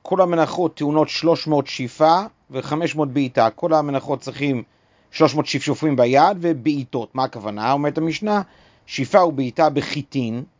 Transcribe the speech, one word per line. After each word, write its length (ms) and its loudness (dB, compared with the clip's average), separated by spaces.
כל 200 0
המנחות 540 2
טעונות 340 0
שלוש 380 0
מאות 200 0
שאיפה 540 2
וחמש 440 -4
מאות 160 -2
בעיטה. 380 2
כל 240 -2
המנחות 460 -2
צריכים 440 -4
שלוש 240 2
מאות 100 0
שפשופים 500 -2
ביד 460 4
ובעיטות. 760 -4
מה 80 -2
הכוונה? 480 -4
אומרת 260 0
המשנה, 440 -2
שאיפה 380 2
ובעיטה 460 0
בחיטין 760 -4